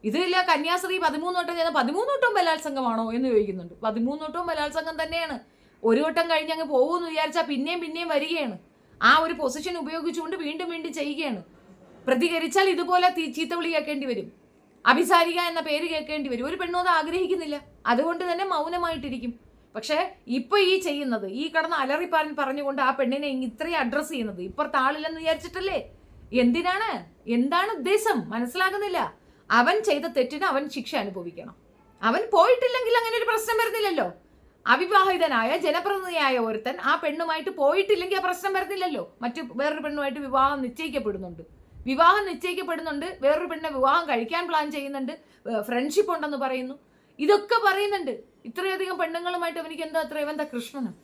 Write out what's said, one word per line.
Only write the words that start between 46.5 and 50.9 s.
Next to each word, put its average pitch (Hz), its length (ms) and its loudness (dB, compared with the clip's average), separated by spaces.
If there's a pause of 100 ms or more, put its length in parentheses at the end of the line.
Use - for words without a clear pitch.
ഇതൊക്കെ 415 420 4
പറയുന്നുണ്ട്. 392 480 0 (340)
ഇത്രയധികം 381 540 -4
പെണ്ണുങ്ങളുമായിട്ട് 339 600 -4
അവനിക്ക് 320 260 -8
എന്താ 320 160 -2
അത്ര, 302 200 -8
ഇവൻ 302 120 -4
എന്താ 302 180 -4
കൃഷ്ണനോ? 240 360 -8 (140)